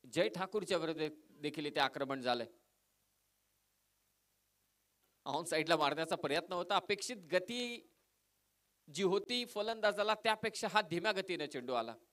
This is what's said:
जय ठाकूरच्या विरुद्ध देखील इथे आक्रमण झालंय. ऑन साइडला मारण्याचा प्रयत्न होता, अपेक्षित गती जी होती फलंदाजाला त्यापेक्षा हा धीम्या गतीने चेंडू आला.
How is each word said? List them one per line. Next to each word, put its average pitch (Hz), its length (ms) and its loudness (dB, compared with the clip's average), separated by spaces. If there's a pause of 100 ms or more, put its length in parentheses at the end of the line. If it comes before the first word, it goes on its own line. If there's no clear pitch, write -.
(120)
जय 185 160 2
ठाकूरच्या 185 500 -2
विरुद्ध 156 300 -2 (220)
देखील 147 360 -6
इथे 147 140 -2
आक्रमण 135 400 0
झालंय. 120 260 0 (2750)
ऑन 147 200 -2
साइडला 160 320 4
मारण्याचा 156 400 2
प्रयत्न 165 360 -2
होता, 185 240 -2
अपेक्षित 208 400 -2
गती 226 760 -4 (1040)
जी 180 80 0
होती 202 420 2
फलंदाजाला 214 680 2
त्यापेक्षा 214 560 0
हा 214 100 6
धीम्या 175 320 0
गतीने 180 340 -2
चेंडू 131 260 -6
आला. 113 220 0 (180)